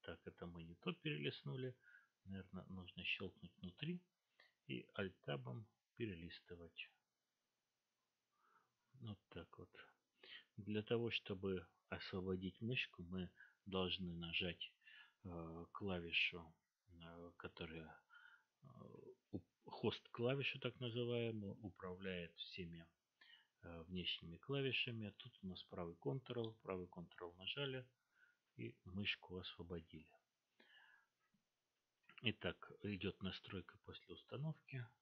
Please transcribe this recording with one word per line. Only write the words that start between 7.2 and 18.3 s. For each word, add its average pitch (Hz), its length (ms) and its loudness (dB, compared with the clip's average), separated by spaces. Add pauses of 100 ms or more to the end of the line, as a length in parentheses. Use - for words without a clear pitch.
Вот 107 180 -4 (100)
так - 300 -10
вот. 92 100 -12 (880)
Для 104 240 4
того, 117 300 6
чтобы 95 560 4 (220)
освободить 92 720 2
мышку, 113 420 2
мы 90 260 0 (360)
должны 92 500 4
нажать, 85 580 2 (500)
э, 85 480 -4
клавишу, 85 840 2 (320)
э, 85 500 -10
которая, 80 580 -6 (680)